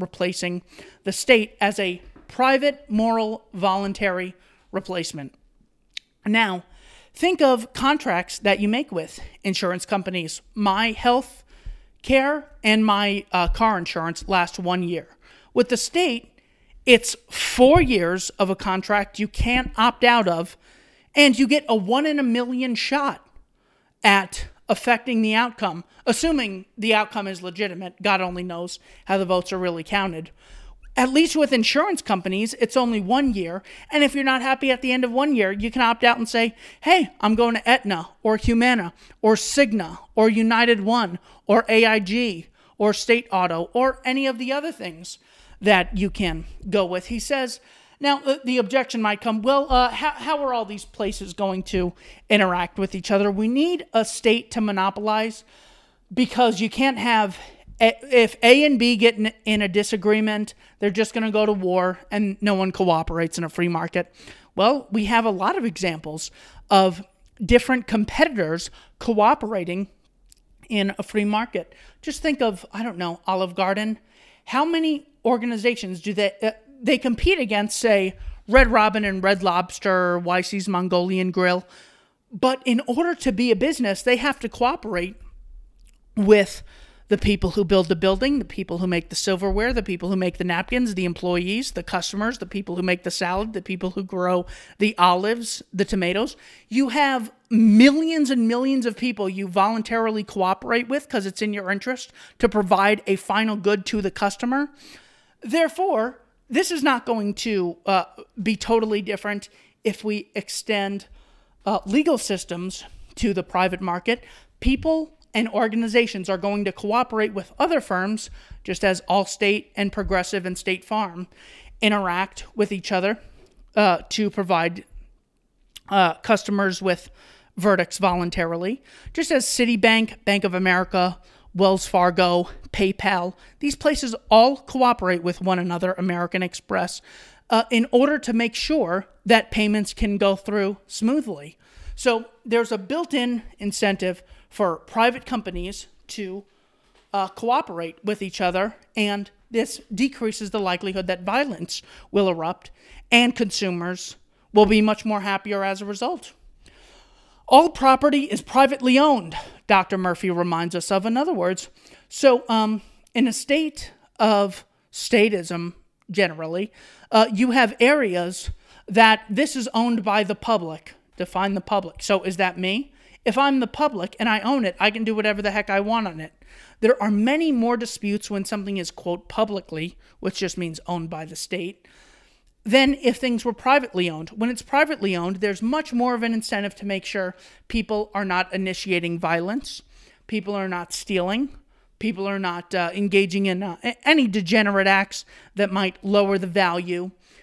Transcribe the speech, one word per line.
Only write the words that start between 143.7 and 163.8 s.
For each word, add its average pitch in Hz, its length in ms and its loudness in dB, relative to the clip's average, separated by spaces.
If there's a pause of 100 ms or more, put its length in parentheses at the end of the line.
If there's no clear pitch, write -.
for 175 280 -2
private 240 500 -2
companies 190 600 -8 (200)
to, 196 380 -10 (680)
uh, 190 160 -2
cooperate 190 760 -4
with 208 200 -4
each 190 180 -8
other, 185 340 0 (220)
and 202 340 -2 (200)
this 226 300 -4 (140)
decreases 220 560 -4
the 214 100 -2
likelihood 185 460 -2
that 180 160 -4
violence 202 600 -4 (280)
will 196 180 2
erupt 165 420 -4 (400)
and 240 260 6
consumers 180 800 -4 (360)
will 208 140 8
be 214 140 6
much 214 240 2
more 214 160 -2
happier 196 440 -4
as 196 180 -4
a 202 40 -12
result. 240 460 -6 (1160)
All 320 220 8
property 269 540 2
is 262 160 -6
privately 262 580 2
owned, 233 380 2 (300)
Doctor 196 300 2
Murphy 185 340 -2
reminds 170 440 -2
us 175 160 -4
of, 196 160 0
in 233 100 -2
other 311 160 -2
words. 185 360 -4 (400)
So, - 400 4
um, 220 340 0 (320)
in 254 120 2
a 226 60 0
state - 580 -2 (280)